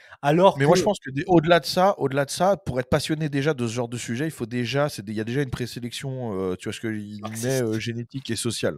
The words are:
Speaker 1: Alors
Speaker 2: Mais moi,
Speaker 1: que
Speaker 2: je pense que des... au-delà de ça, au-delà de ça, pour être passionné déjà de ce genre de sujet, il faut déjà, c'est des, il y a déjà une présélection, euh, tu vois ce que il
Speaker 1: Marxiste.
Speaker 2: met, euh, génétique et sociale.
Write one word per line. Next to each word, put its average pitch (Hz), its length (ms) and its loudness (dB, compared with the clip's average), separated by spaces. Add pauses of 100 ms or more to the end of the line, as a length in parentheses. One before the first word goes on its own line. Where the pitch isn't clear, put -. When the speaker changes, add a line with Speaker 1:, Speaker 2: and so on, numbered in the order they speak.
(220)
Speaker 1:
Alors 165 360 6
Speaker 2:
Mais 135 80 4
moi, 160 80 8
Speaker 1:
que 190 60 6
Speaker 2:
je 175 40 2
pense - 160 0
que - 120 -14
des... 139 160 -4
au-delà 170 320 6
de 165 60 -2
ça, 190 320 2
au-delà 135 280 0
de - 40 -8
ça, 190 280 2
pour 127 220 -4
être 123 100 -4
passionné 156 400 0
déjà 139 240 0
de 120 140 -2
ce 110 60 -4
genre 120 140 -4
de 120 100 -8
sujet, 117 280 -4
il 156 60 -2
faut 127 140 -8
déjà, 123 440 -2
c'est 107 140 -10
des, 107 100 -8
il - 20 -6
y 107 60 -2
a - 20 -4
déjà 120 180 -2
une 135 80 -4
présélection, 120 880 -8
euh, 92 200 -2
tu - 100 -12
vois 104 60 -6
ce - 80 -12
que 113 60 -4
il 104 340 -8
Speaker 1:
Marxiste. 110 240 -8
Speaker 2:
met, 131 180 0
euh, 110 160 0
génétique 117 520 -8
et 110 40 -2
sociale. 104 420 -2